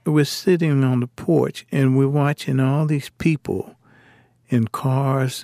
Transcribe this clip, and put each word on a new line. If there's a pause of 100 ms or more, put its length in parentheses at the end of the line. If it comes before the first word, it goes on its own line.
we're
sitting
on
the
porch
and
we're
watching
all
these
people (760)
in
cars.